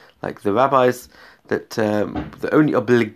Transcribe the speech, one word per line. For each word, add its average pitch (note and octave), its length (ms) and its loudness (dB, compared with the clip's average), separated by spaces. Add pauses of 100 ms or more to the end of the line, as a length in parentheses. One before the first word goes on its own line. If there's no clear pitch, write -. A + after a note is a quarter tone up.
(220)
like - 200 -10
the G2+ 100 -2
rabbis, B2+ 560 2 (400)
that, - 300 -6
um, G#2 520 -2 (100)
the - 140 -4
only D3+ 180 4
obli-, A2+ 440 2